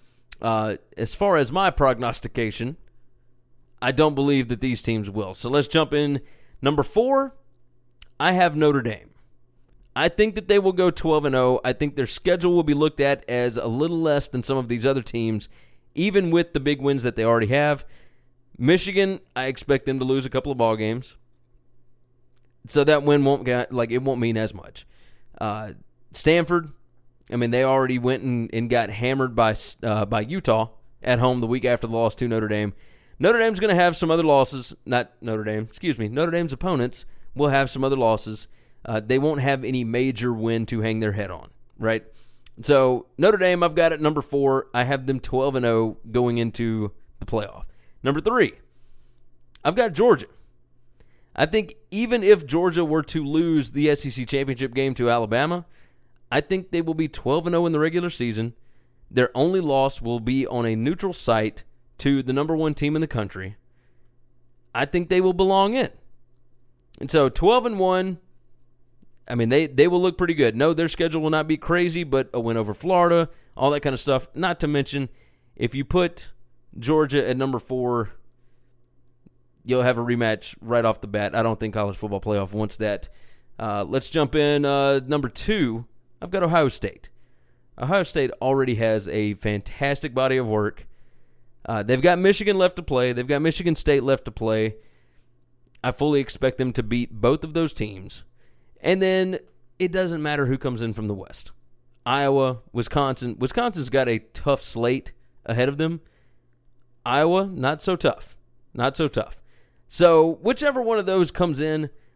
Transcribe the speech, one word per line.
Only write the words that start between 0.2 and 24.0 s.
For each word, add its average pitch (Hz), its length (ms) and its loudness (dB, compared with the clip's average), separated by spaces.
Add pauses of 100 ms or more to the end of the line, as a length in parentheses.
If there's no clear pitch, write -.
uh, 110 360 -2 (200)
as - 180 -6
far 196 220 2
as 127 140 0
my 185 180 2
prognostication, 120 1080 -2 (1040)
I 123 100 0
don't 147 240 2
believe 139 340 2
that 117 120 -6
these 127 200 -4
teams 110 280 -4
will. 98 240 -6
So - 160 -10
let's 143 180 2
jump 156 260 2
in. 143 280 0 (400)
Number 139 220 2
four, 269 520 0 (840)
I 165 120 2
have 175 240 4
Notre 147 260 4
Dame. 110 300 -6 (840)
I 156 140 2
think 208 260 2
that 202 120 -10
they 202 120 6
will 190 140 2
go 180 180 2
twelve 151 340 0
and 135 100 0
oh. 127 280 4
I 127 100 0
think 143 220 -4
their 131 100 -2
schedule 175 480 0
will 175 100 4
be 147 120 2
looked 151 240 0
at 139 280 0
as 123 300 -2
a 117 100 -4
little 160 320 -2
less 151 280 0
than 123 160 -6
some 135 140 -2
of 123 100 -4
these 120 180 -4
other 135 160 0
teams, 113 480 -4 (460)
even 185 340 2
with 170 240 2
the - 60 -2
big 135 220 -2
wins 139 200 0
that 120 140 -2
they 113 80 -2
already 117 240 4
have. 143 380 0 (720)
Michigan, 185 600 2 (160)
I 127 100 -4
expect 135 420 0
them 135 120 0
to 131 60 -2
lose 131 200 0
a 123 40 -6
couple 135 220 -2
of 127 60 -4
ball 113 180 2
games. 110 420 -6 (1500)
So 143 160 2
that 147 200 4
win 147 200 4
won't 135 220 2
get, 123 260 -2
like, 120 200 -2
it 120 120 -2